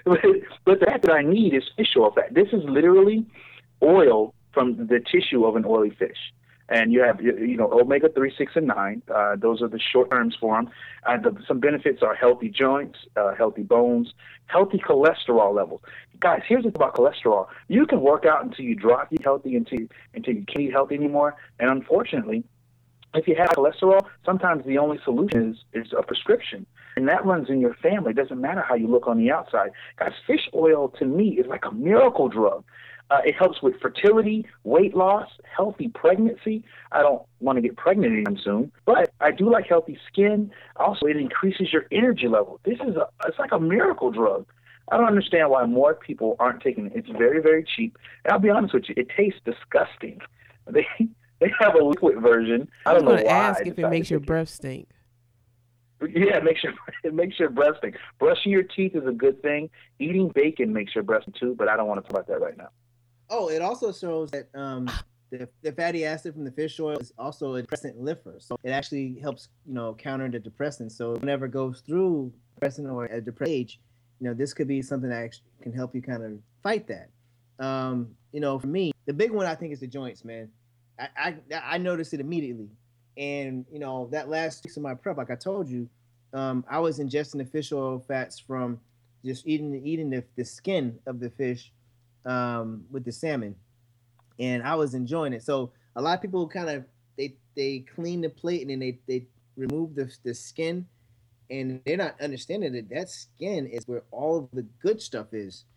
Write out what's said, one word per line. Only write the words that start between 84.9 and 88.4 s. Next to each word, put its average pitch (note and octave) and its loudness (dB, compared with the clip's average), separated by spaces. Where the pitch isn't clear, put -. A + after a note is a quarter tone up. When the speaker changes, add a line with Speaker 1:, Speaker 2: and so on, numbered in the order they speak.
Speaker 3:
prep, E3 -10
like B2 -10
I B2 -10
told F#3 -8
you, A#2+ -8
um, C3 -6
I D3 -6
was D#3+ -4
ingesting C#3+ -6
the C3 -10
fish C#3+ -10
oil C3 -6
fats C3 -10
from B2 -8